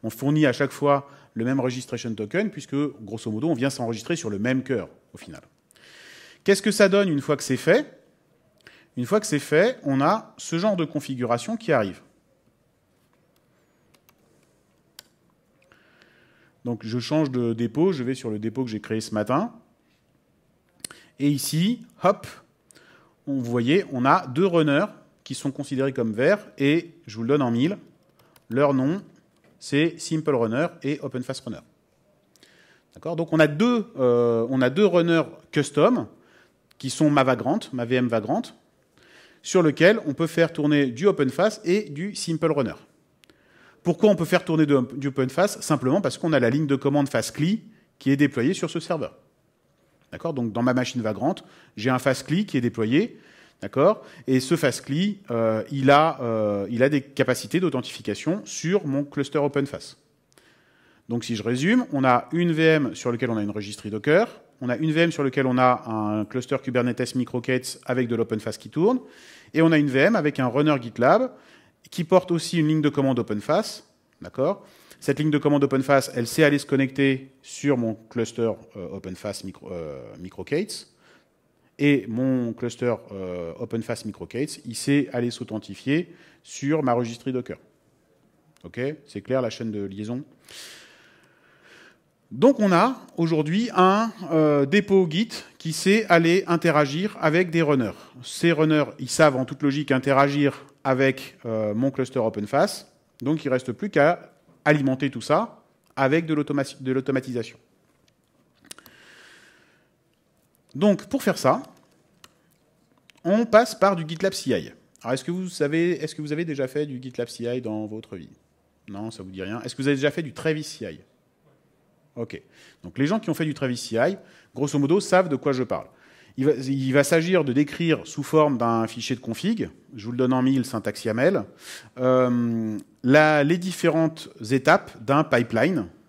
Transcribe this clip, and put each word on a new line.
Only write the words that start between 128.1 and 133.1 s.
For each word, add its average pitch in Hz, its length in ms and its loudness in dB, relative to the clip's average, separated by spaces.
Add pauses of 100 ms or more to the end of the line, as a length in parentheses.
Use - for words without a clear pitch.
forme 151 340 4
d'un 117 300 2
fichier 117 280 -6
de 110 60 -16
config, 151 480 -4 (260)
je 104 100 -14
vous 117 60 -8
le 123 60 -6
donne 127 160 2
en 127 80 2
mille, 131 240 2
syntaxe - 380 -6
yaml, 123 420 2 (520)
euh, 120 800 2 (260)
la, 151 400 6